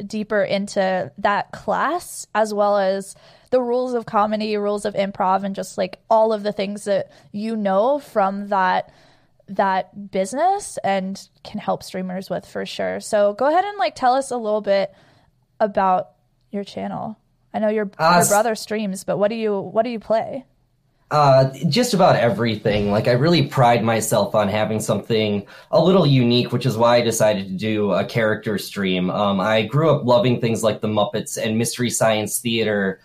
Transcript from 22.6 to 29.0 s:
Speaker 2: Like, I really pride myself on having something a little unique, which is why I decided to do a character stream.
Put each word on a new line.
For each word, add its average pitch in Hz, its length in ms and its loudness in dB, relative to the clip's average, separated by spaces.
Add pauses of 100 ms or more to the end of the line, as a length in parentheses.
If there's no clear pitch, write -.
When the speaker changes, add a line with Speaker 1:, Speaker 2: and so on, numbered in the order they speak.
Speaker 2:
Like, 110 160 2
I 123 60 2
really 143 340 2
pride 120 380 2
myself 110 500 0
on 104 140 2
having 107 320 -2
something 107 680 -2 (240)
a 156 100 4
little 185 240 4
unique, 123 460 4
which 123 160 -2
is 117 100 -2
why 120 200 4
I 120 60 6
decided 107 440 2
to 95 60 -8
do 104 400 -2
a 87 120 0
character 107 540 -2
stream. 92 500 -2